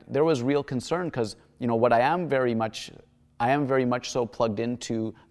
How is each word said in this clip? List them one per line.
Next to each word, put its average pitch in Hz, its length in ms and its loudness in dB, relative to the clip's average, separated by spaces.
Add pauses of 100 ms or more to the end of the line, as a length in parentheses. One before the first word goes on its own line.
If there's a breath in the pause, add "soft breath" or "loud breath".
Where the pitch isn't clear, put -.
there 135 180 2
was 151 180 2
real 139 200 0
concern 160 480 -4
'cause, 113 240 -4 (240 soft breath)
you 123 80 -4
know, 117 100 2
what 120 160 4
I 117 80 6
am 160 280 2
very 127 260 2
much, 110 380 -6 (480)
I 120 100 2
am 143 160 2
very 131 200 2
much 123 240 -2
so 123 160 0
plugged 110 340 -2
into 117 540 -4 (160 soft breath)